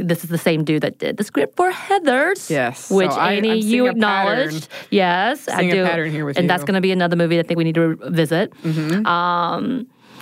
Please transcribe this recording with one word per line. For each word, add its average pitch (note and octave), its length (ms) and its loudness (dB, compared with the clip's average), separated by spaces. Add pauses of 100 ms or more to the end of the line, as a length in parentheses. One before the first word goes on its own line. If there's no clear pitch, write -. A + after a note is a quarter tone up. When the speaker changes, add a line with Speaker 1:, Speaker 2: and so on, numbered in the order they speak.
Speaker 1:
this E3+ 220 -2
is E3 60 -10
the E3+ 80 -2
same D#3+ 260 0
dude D3+ 180 0
that - 160 -4
did - 200 -4
the - 60 -4
script - 320 -2
for F4+ 140 2
Heathers, E4+ 800 0
Speaker 2:
Yes. B2+ 400 -2
Speaker 1:
which, F#3 220 2
Speaker 2:
So - 40 -2
I, E3+ 180 0
Speaker 1:
Annie, G#3 180 0
Speaker 2:
I'm A3 60 2
Speaker 1:
you A3 40 0
Speaker 2:
seeing A#3+ 240 2
a B3+ 60 0
Speaker 1:
acknowledged. G#3 800 0
Speaker 2:
pattern. - 200 -16
Speaker 1:
Yes, G3 580 0
I - 120 -2
Speaker 2:
Seeing F3 100 2
a F3+ 60 4
Speaker 1:
do. F#3 80 2
Speaker 2:
pattern E3 260 0
here D3+ 140 -4
with C#3+ 120 -4
Speaker 1:
And F3 140 2
that's - 120 0
Speaker 2:
you. - 40 -8
Speaker 1:
gonna F#3+ 140 0
be F#3 100 2
another F3 240 2
movie E3+ 220 2
that E3 100 0
I - 20 -4
think E3+ 100 0
we E3 60 2
need D#3+ 120 0
to E3 180 4
revisit. E3 580 0 (120)
Speaker 2:
Mm-hmm. D#3+ 420 -2
Speaker 1:
Um, F3 800 -2 (360)